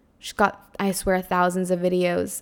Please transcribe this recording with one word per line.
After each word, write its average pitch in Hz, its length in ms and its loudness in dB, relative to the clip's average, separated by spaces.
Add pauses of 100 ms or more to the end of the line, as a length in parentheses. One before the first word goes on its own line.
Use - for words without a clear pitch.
(180)
she's - 140 -14
got, - 460 -2
I 196 140 0
swear, 185 280 0
thousands 180 500 0
of 180 100 2
videos. 180 600 0